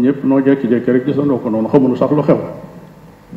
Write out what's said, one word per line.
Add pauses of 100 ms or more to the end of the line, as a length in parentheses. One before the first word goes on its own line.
ñëpp
noo
jékki-jékki
rek
gisandoo
ko
noonu,
xamuñu
sax
lu
xew. (1000)